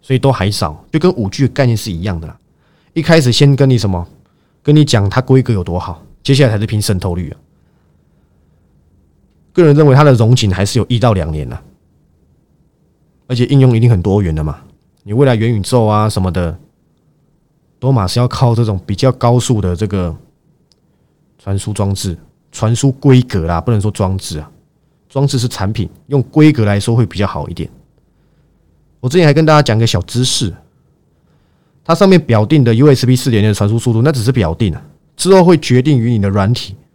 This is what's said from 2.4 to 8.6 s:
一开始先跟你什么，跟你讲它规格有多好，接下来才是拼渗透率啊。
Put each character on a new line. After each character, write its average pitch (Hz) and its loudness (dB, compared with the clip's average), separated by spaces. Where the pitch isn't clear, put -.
一 165 -2
开 165 4
始 123 0
先 143 4
跟 135 2
你 127 2
什 107 -2
么， 90 -6
跟 147 2
你 151 6
讲 101 0
它 131 -2
规 131 2
格 120 -4
有 95 -2
多 85 -6
好， - -12
接 139 0
下 135 4
来 113 0
才 104 -2
是 110 -4
拼 104 -4
渗 101 -2
透 90 -4
率 85 -8
啊。 - -16